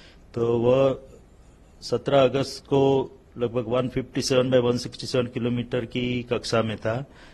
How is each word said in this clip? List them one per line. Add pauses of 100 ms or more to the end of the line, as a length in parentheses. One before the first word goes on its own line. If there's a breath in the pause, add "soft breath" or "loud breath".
(340 loud breath)
तो
वह (800)
सत्रह
अगस्त
को (260)
लगभग
वन
फिफ्टी
सेवन
by
वन
सिक्सटी
सेवन
किलोमीटर
की
कक्षा
में
था। (280 loud breath)